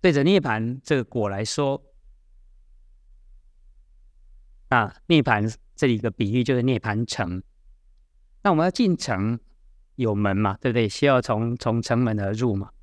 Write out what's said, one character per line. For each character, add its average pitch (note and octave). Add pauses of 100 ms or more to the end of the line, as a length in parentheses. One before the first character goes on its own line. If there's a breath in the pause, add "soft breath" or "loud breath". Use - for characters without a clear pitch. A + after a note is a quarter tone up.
对 F#3
着 C#3
涅 F#3
槃 A#2
这 D3+
个 B2+
果 G#2
来 G2
说， C#3 (3000)
那 A#2 (140)
涅 D#3+
槃 A2 (200)
这 D3
里 B2
一 G#2+
个 A#2
比 G2+
喻 B2
就 C3
是 A#2+
涅 B2
槃 A2
城。 F2+ (960)
那 G3+
我 E3+
们 D#3
要 F3+
进 F#3
城 A2 (540)
有 A2+
门 G2+
嘛， G2+
对 B2+
不 -
对？ A2+
需 -
要 C3
从， A#2
从 A#2
城 A#2
门 A2+
而 G2
入 A2+
嘛。 G2 (120)